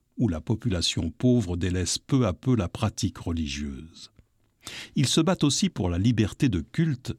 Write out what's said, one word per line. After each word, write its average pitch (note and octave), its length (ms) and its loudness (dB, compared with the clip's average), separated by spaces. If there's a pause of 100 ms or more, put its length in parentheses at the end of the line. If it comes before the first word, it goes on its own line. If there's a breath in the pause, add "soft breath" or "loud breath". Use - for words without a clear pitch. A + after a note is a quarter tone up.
(180)
où A#2+ 80 2
la - 140 0
population F2 720 -2
pauvre A#2 440 2
délaisse F2+ 420 -2
peu B2+ 280 0
à F#2 60 0
peu B2+ 240 0
la G#2+ 120 0
pratique - 500 -4
religieuse. D2 920 -8 (840 loud breath)
Ils C3+ 100 2
se - 140 2
battent F3 240 2
aussi D3+ 240 2
pour G2 200 -2
la F2 100 0
liberté A2 500 2
de F#2 100 0
culte D3+ 600 -2